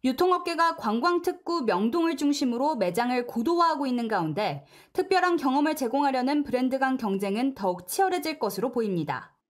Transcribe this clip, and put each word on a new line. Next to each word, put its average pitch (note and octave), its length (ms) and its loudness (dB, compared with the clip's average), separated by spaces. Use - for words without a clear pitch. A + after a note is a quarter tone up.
유통업계가 E4 680 2
관광특구 E4+ 880 -2
명동을 A#3 520 0
중심으로 C#4+ 600 0
매장을 A#3+ 500 0
고도화하고 D4 640 0
있는 A#3+ 180 -2
가운데 E3+ 580 -2
특별한 F4+ 440 2
경험을 D4 380 2
제공하려는 C#4 720 0
브랜드 B3+ 340 0
간 C4 180 0
경쟁은 G#3+ 600 -2
더욱 F#3 320 -2
치열해질 F4+ 500 0
것으로 A3 320 -2
보입니다. F3+ 640 -4